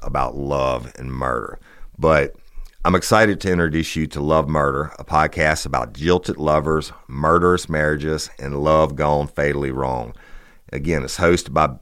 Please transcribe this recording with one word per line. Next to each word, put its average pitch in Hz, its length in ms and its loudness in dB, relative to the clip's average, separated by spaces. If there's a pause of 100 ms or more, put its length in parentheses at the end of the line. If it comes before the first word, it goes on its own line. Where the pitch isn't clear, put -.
about 64 340 -2
love 65 580 -2
and 65 160 -10
murder. 64 480 -4 (380)
But 76 380 2 (500)
I'm 90 80 2
excited 107 480 4
to 98 100 -2
introduce 82 440 0
you 78 100 -2
to 73 160 -6
Love 76 260 2
Murder, 73 520 0
a 71 40 -12
podcast 78 600 0
about 62 280 -4
jilted 87 440 0
lovers, 76 560 0 (140)
murderous 85 600 2
marriages, 76 680 -2
and 71 260 -6
love 78 320 4
gone 73 300 0
fatally 71 460 -2
wrong. 64 420 -4 (580)
Again, 73 300 -2
it's 65 160 -8
hosted 87 340 2
by 73 200 2 (100)